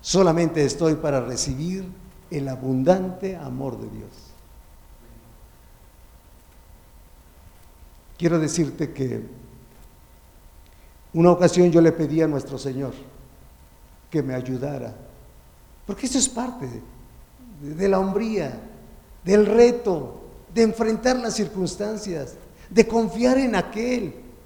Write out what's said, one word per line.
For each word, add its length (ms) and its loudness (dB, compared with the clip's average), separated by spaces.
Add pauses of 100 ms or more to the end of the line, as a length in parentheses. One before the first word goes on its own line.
Solamente 600 2
estoy 300 2
para 280 -2
recibir 640 -6 (420)
el 180 -4
abundante 880 0
amor 440 -10
de 100 -12
Dios. 220 -14 (4000)
Quiero 180 2
decirte 560 -2
que 320 -6 (1900)
una 180 6
ocasión 400 6
yo 100 8
le 100 8
pedí 300 0
a 60 4
nuestro 320 -4
Señor 340 -6 (1160)
que 100 0
me 140 -4
ayudara, 600 -6 (920)
porque 180 -8
eso 140 0
es 100 0
parte 400 -8 (920)
de, 120 -12
de 140 -2
la 120 4
hombría, 640 -2 (640)
del 240 4
reto, 760 4 (340)
de 80 4
enfrentar 540 0
las 180 -4
circunstancias, 1000 -4 (340)
de 180 6
confiar 500 2
en 180 0
aquel 600 -4 (300)